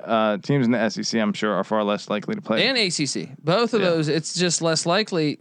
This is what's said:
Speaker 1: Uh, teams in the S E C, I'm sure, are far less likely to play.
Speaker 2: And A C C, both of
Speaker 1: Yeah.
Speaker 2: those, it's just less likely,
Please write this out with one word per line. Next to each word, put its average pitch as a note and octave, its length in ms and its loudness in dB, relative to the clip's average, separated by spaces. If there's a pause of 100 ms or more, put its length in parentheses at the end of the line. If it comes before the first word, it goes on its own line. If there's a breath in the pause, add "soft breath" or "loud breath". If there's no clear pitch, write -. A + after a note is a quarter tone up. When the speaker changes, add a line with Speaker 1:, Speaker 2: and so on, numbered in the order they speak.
Speaker 1:
Uh, G#2+ 340 2
teams C#3 280 2
in A#2+ 60 4
the A#2+ 80 2
S A2 180 0
E G2+ 60 -6
C, A#2 160 -2
I'm G#2 120 0
sure, G#2+ 220 -2
are F2+ 100 0
far G#2+ 200 0
less G2+ 260 -2
likely G#2 240 -4
to G#2+ 80 -8
play. D#3+ 240 2
Speaker 2:
And C4 100 0
A G#3 140 0
C D3+ 160 -2
C, C3 240 -6 (120)
both G3 300 2
of A3 80 2
Speaker 1:
Yeah. F3+ 100 2
Speaker 2:
those, D#3+ 180 0
it's D#3 260 -2
just F3 280 0
less D#3+ 220 0
likely, E3+ 560 0